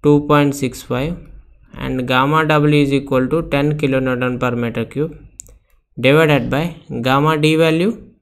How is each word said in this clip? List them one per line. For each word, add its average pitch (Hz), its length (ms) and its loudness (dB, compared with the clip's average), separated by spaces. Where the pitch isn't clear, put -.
two 147 120 6
point 143 240 2
six 127 340 -6
five, 139 260 -4
and 127 240 -4
gamma 139 400 2
W 147 340 4
is 139 140 0
equal 135 360 0
to 156 60 0
ten 143 240 0
kilonewton 131 640 -2
per 123 80 0
meter 113 200 -4
cube, 151 300 -6
divided 147 480 4
by 143 80 -2
gamma 143 260 2
D 156 180 4
value 165 280 2